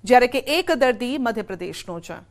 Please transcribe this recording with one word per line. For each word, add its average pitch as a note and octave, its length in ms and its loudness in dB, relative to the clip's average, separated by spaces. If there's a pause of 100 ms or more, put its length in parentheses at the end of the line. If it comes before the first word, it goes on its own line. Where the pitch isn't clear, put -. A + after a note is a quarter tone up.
જ્યારે B3 340 6
કે B3 80 -2 (160)
એક E4+ 240 0
દર્દી B3 400 -2
મધ્યપ્રદેશનો F#3 800 -8
છે. E3 240 -14